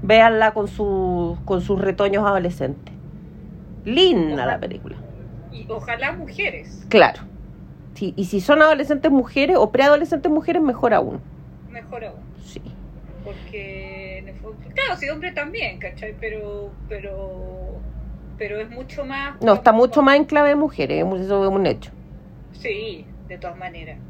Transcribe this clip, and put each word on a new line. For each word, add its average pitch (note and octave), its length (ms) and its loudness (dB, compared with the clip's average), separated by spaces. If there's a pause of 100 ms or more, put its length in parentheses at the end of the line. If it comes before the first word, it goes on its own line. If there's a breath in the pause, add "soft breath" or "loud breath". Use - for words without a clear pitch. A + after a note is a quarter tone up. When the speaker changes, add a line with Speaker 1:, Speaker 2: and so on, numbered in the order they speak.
Speaker 1:
véanla A3 500 6
con G#3 160 -4
su, F#3 760 -2
con F#3 180 0
sus F#3+ 180 0
retoños G3 440 2
adolescentes. F3 680 -2 (920)
Linda A3+ 500 4
Speaker 2:
Ojalá. C3 180 0
Speaker 1:
la - 80 -2
película. - 360 -8 (560)
Speaker 2:
Y - 160 -14
ojalá A#3 440 -4
mujeres. - 760 -8
Speaker 1:
Claro. E3 320 6 (760)
Sí, F#3 220 -4
y G3 100 -2
si G3+ 140 -2
son C#4+ 220 6
adolescentes D4+ 480 4
mujeres C#4 480 4
o - 140 4
preadolescentes D4 580 4
mujeres, D#4+ 320 2
mejor B3 320 2
aún. - 260 0 (500)
Speaker 2:
Mejor A#3 340 -14
aún. G3 160 -14 (240)
Speaker 1:
Sí. - 160 -14 (640)
Speaker 2:
Porque F#3+ 920 -12
en F#3+ 100 -16
el G3 80 -16
fondo, - 220 -14 (160)
claro, C5 220 -2
sí, C#4+ 120 -8
hombre D#4 240 -6
también, - 460 -8
¿cachai? - 420 -12
Pero, G#3 500 -10 (180)
pero, F#3+ 920 -10 (560)
pero G#3 240 -8
es A3 100 -10
mucho C4 340 -10
más C#4 360 -8
Speaker 1:
No, A3 140 8
está A3 180 6
Speaker 2:
como A3+ 120 8
Speaker 1:
mucho B3+ 180 4
más C#4 140 8
en D4 100 4
clave D4 240 4
de C#4+ 60 6
mujeres, D3+ 420 0
es E3 60 2
un, F#3 160 -2
eso G3 240 0
es G3 60 4
un F#3+ 160 2
hecho. A#2 240 -2 (640)
Speaker 2:
Sí, G#3 540 -8 (200)
de F3+ 120 -14
todas F3 180 -12
maneras. E3+ 420 -14 (120)